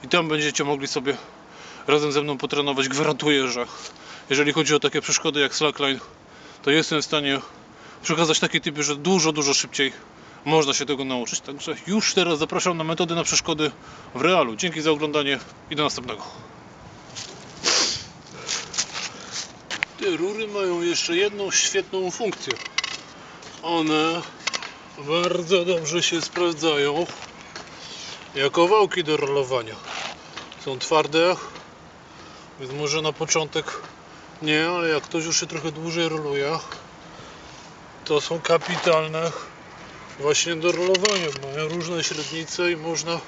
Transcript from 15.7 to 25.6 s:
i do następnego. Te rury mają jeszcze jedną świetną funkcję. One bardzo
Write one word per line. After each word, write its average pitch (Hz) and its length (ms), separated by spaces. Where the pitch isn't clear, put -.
i 160 60
do 139 80
następnego. 123 400
Te 180 180
rury 208 300
mają 190 340
jeszcze 170 340
jedną 202 360
świetną 185 600
funkcję. 202 420
One 160 580
bardzo 175 680